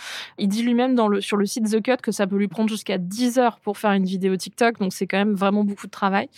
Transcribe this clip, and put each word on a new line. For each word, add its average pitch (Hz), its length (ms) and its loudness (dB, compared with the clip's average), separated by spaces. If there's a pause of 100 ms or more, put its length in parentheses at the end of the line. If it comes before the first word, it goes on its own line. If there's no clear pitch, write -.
(360)
Il 202 120 0
dit 214 140 0
lui-même 247 320 2
dans 226 140 4
le, 202 140 2
sur 202 160 -2
le 208 80 2
site 220 180 -2
The 214 160 2
Cut 254 220 0
que 214 100 -2
ça 196 140 0
peut 196 100 -2
lui 202 120 2
prendre 220 200 -2
jusqu'à 208 300 -4
dix 233 400 0
heures 240 220 2
pour 202 180 -6
faire 208 140 2
une 196 120 2
vidéo 190 320 0
TikTok, 226 440 -2
donc 190 120 -2
c'est 196 140 -4
quand 185 100 -2
même 208 160 2
vraiment 202 320 2
beaucoup 202 220 -4
de 202 60 -16
travail. 202 460 0